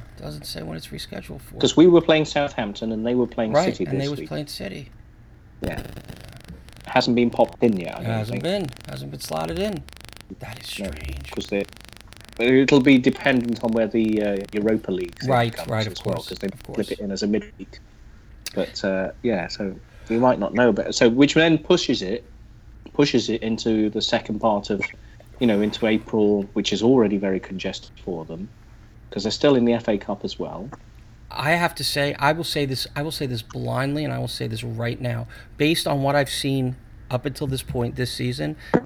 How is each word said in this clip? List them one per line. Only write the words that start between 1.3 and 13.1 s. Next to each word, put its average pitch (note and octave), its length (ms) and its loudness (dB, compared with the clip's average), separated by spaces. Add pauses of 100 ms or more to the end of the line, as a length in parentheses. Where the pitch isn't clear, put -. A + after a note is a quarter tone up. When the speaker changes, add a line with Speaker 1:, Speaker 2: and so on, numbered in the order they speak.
Speaker 1:
for. - 180 -16
Speaker 2:
'Cause - 180 4
we D#3+ 100 10
were E3+ 140 10
playing D#3 240 6
Southampton A#2 680 -2
and A2 140 -4
they B2 80 2
were B2 120 4
playing A2+ 260 -2
Speaker 1:
Right, E3 140 4
Speaker 2:
City - 180 -2
Speaker 1:
and C3+ 140 -2
Speaker 2:
this C3+ 60 0
Speaker 1:
they C#3+ 60 -2
was C#3+ 100 -6
Speaker 2:
week. D#3 80 -10
Speaker 1:
playing D3+ 200 -8
City. - 420 -10 (720)
Speaker 2:
Yeah. - 200 -4 (1040)
Hasn't A#2+ 300 2
been A#2+ 140 4
popped - 320 0
in A2+ 160 4
yet, E2+ 180 -6
I - 40 -10
Speaker 1:
It - 40 -6
Speaker 2:
don't A2+ 80 -2
Speaker 1:
hasn't A2+ 300 -4
Speaker 2:
think. - 20 -4
Speaker 1:
been. F#3 220 -2 (220)
Hasn't C#3 220 -10
been - 100 -12
slotted D#3+ 380 -6
in. G3 240 -4 (560)
That A2 240 -12
is - 160 -12
Speaker 2:
No, G2+ 80 -6
Speaker 1:
strange. - 440 -10
Speaker 2:
'cause - 180 -8
they, G2 160 0 (720)
it'll C3 420 6
be C3+ 180 8
dependent B2 680 2